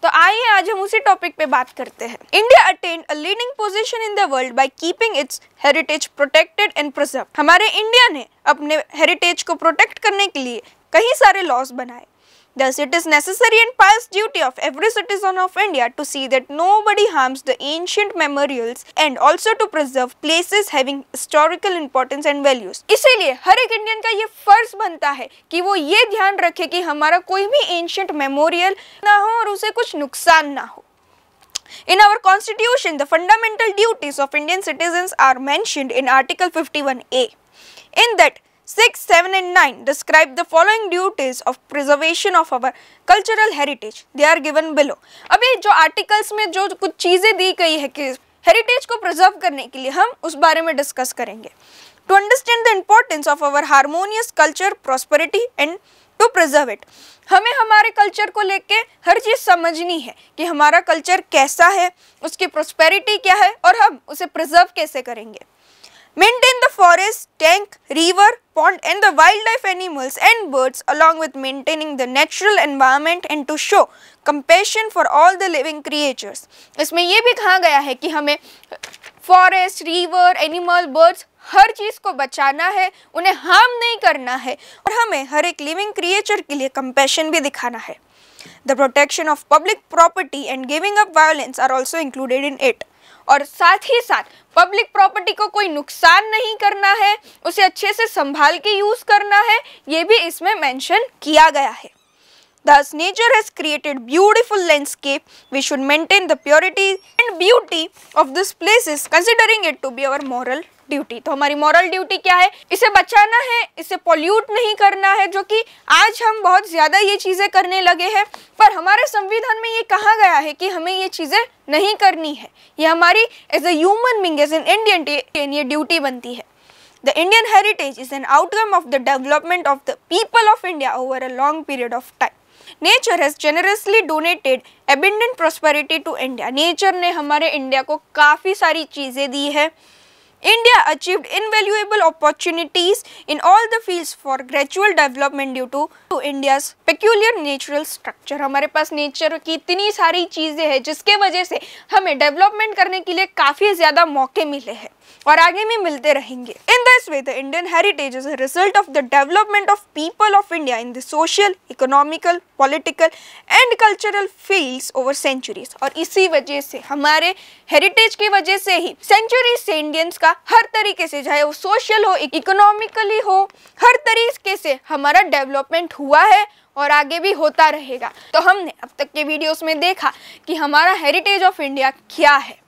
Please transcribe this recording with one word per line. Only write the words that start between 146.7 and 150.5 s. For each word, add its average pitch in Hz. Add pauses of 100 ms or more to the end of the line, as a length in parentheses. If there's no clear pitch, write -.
peculiar 427
natural 285
structure। -
हमारे 277
पास 311
नेचर 302
की 320
इतनी 381
सारी 349
चीज़ें 320